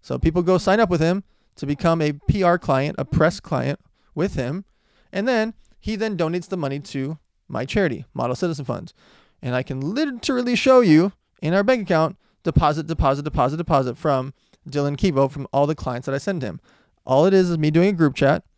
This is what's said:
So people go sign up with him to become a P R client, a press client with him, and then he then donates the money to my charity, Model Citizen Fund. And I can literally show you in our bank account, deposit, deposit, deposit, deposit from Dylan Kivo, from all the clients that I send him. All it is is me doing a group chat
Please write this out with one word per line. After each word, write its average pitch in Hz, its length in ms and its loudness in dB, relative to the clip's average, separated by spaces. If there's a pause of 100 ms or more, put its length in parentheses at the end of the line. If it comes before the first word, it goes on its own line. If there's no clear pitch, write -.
So 131 180 -6
people 160 240 0
go 180 160 2
sign 196 220 2
up 208 100 2
with 170 100 0
him 180 240 0 (320)
to - 100 -10
become 165 340 0
a 151 120 0
P 190 300 -2
R 175 160 4
client, 143 400 -2
a 143 60 -4
press - 360 0
client 139 400 -4 (340)
with 175 200 -4
him, 143 300 -6 (480)
and 208 160 -4
then 226 260 0 (240)
he - 180 -6
then 214 200 -4
donates 165 320 -2
the 190 80 -6
money 139 220 -4
to 139 400 -8 (300)
my - 160 -6
charity, 143 400 -2 (100)
Model 123 220 -4
Citizen 156 280 -4
Fund. 123 280 -8 (480)
And 123 140 -6
I 127 100 -2
can 131 160 -8
literally 247 760 -4
show 262 260 6
you 180 320 6 (280)
in 160 140 -2
our 202 100 2
bank 240 180 2
account, 160 340 0 (280)
deposit, 151 420 2
deposit, 147 380 0
deposit, 147 320 -2
deposit 139 420 0
from 135 340 -2 (360)
Dylan 143 280 -2
Kivo, 139 320 2
from 135 240 -10
all 143 140 2
the 156 80 0
clients 127 320 -8
that 135 80 -4
I 139 40 -2
send 180 240 -4
him. 98 180 -8 (440)
All 139 220 4
it 190 80 4
is 185 160 4
is 170 80 -2
me 151 140 2
doing 170 160 4
a 208 40 0
group 160 220 2
chat 147 300 2 (140)